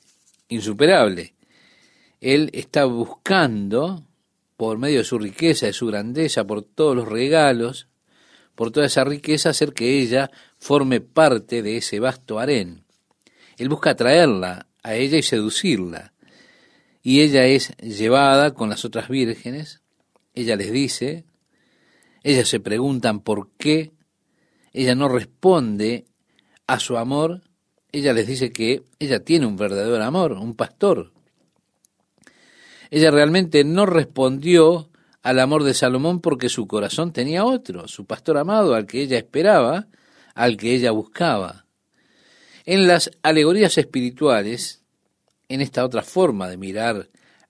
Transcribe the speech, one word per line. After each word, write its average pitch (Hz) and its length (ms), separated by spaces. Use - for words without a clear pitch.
insuperable. 107 840
Él 143 320
está - 320
buscando, 127 1200
por 110 220
medio 139 200
de 110 60
su 120 140
riqueza, 117 480
de 101 60
su 120 140
grandeza, 113 580
por 104 180
todos 147 340
los 117 100
regalos, 127 800
por 117 160
toda 147 140
esa 135 180
riqueza, 147 460
hacer 147 220
que 131 280
ella 127 320
forme 135 420
parte 120 640
de 107 140
ese 107 240
vasto 117 400
harén. 101 420
Él 127 120
busca 151 220
atraerla 117 760
a 113 140
ella 139 200
y 151 60
seducirla. 104 880
Y 131 160
ella 139 260
es 131 300
llevada 135 800
con 110 140
las 104 160
otras 110 240
vírgenes. 127 720
Ella 117 220
les 101 160
dice, 139 520
ellas 131 240
se - 100
preguntan 113 600
por 104 380
qué. 156 340
Ella 127 240
no 139 120
responde 120 1000
a 127 140
su 123 180
amor. 147 440
Ella 143 200
les 113 140
dice 127 240
que 117 320
ella 135 240
tiene 156 240
un 104 100
verdadero 104 460
amor, 151 300
un 107 240
pastor. 117 560
Ella 156 220
realmente 156 520
no 175 220
respondió 160 1040
al 127 180
amor 147 240
de 135 100
Salomón 139 460
porque 139 280
su 117 180
corazón 104 460
tenía 156 320
otro, 233 420
su - 200
pastor 147 320
amado, 185 360
al 107 120
que 120 160
ella 131 160
esperaba, 165 720
al 117 220
que 113 180
ella 123 160
buscaba. 110 760
En 185 220
las 175 240
alegorías 160 540
espirituales, 123 1080
en 135 120
esta 131 240
otra 120 180
forma 117 460
de 92 80
mirar 98 540